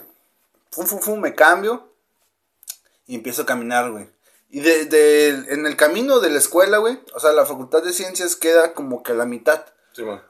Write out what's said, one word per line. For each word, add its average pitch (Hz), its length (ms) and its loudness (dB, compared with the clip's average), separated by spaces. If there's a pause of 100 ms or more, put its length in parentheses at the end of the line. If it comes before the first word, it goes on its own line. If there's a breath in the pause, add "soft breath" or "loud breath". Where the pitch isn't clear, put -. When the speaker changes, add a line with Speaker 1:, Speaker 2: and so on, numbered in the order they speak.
(720)
Speaker 1:
Fum, 185 140 -8
fum, 196 140 -6
fum, 214 200 -4
me 156 160 -4
cambio 196 540 2 (1160)
y 123 80 -12
empiezo 123 260 -8
a - 40 -8
caminar, 123 460 -2
güey. 104 180 -14 (400)
Y 143 120 -12
de, 156 240 2
de, 151 440 4 (200)
en 147 160 -4
el 147 100 -6
camino 226 460 2
de 170 80 2
la 147 100 0
escuela, 190 400 2
güey, 233 200 -2 (140)
o 120 60 -12
sea, 156 140 2
la 147 120 4
Facultad 143 380 -2
de 175 100 -6
Ciencias 180 420 -6
queda 165 380 2
como 131 300 -10
que 123 80 -6
a 117 40 -2
la 120 100 -2
mitad. 123 400 -2 (280)
Speaker 2:
Sí, 117 100 -14
man. 101 260 -10